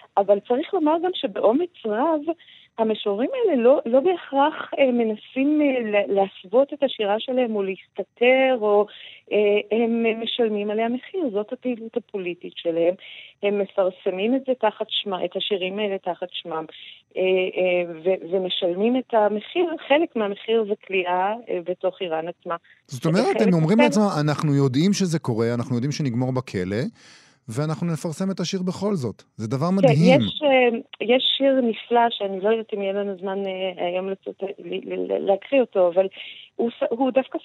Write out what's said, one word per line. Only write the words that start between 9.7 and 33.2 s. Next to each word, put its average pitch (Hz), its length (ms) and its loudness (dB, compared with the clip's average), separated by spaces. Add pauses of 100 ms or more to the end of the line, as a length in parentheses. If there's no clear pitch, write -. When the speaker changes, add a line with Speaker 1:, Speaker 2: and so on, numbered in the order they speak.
Speaker 1:
הם, 226 340 2
אה, 226 180 0
משלמים 214 480 -2
עליה 226 180 0
מחיר. 269 440 -4
זאת 208 200 -4
הפעילות 233 440 -8
הפוליטית 175 580 -8
שלהם. 170 380 0 (500)
הם 202 160 0
מפרסמים 196 760 -2
את 262 120 -2
זה 262 120 0
תחת 214 300 -2
שמה, 180 360 -4
את 175 100 -10
השירים 190 440 -4
האלה 202 180 -2
תחת 180 340 -8
שמם, 160 340 -8 (520)
אה, 180 40 -2
אה, 185 720 0 (100)
ו-, 180 320 -2
ומשלמים 190 640 0
את - 160 -4
המחיר. 214 520 0 (220)
חלק 311 280 2
מהמחיר 220 520 -2
זה 202 60 -4 (140)
כליאה, 185 460 -2 (160)
אה, 180 160 -4
בתוך 180 360 -4
איראן 160 260 -4
עצמה. 175 280 -10 (320)
Speaker 2:
זאת 127 180 -8
אומרת, 208 300 2
Speaker 1:
וחלק 214 120 2
Speaker 2:
הם 185 60 4
אומרים 165 260 4
Speaker 1:
אחר 285 80 8
Speaker 2:
לעצמם, 208 200 4 (120)
"אנחנו 147 340 2
יודעים 139 400 4
שזה 165 260 0
קורה, 117 340 0
אנחנו 120 220 -2
יודעים 123 160 -2
שנגמור 127 400 -2
בכלא, 104 520 -2 (640)
ואנחנו 151 380 -4
נפרסם 170 440 -4
את 185 80 -6
השיר 180 220 -4
בכל 190 340 -2
זאת." 120 280 -6 (140)
זה 110 100 -6
דבר 135 220 -2
Speaker 1:
כן, 190 60 2
Speaker 2:
מדהים. 247 460 6
Speaker 1:
יש, 208 220 -6
אה, 262 260 6 (320)
יש 240 220 2 (140)
שיר 269 240 4
נפלא, 233 480 0
שאני 196 320 -6
לא 208 80 0
יודעת 220 240 -2
אם 202 80 -4
יהיה 196 120 -2
לנו 202 280 -4